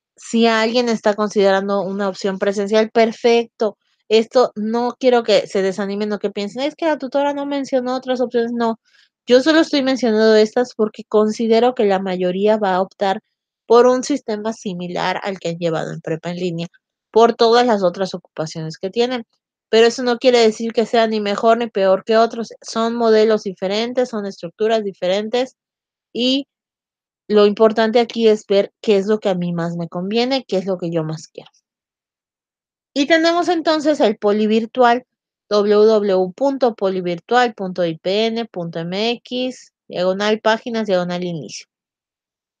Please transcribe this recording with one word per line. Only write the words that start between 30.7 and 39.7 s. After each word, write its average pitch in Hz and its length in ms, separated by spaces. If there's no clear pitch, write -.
que 175 140
yo 165 120
más 160 240
quiero. - 220
Y 277 140
tenemos 330 400
entonces 311 520
el 220 180
polivirtual, 220 880
w 208 240
w 208 400
w 185 220
punto 262 400
polivirtual 190 800
punto 185 280
i 165 140
p 202 300
n 226 180
punto 170 340
m 190 300
x, 254 480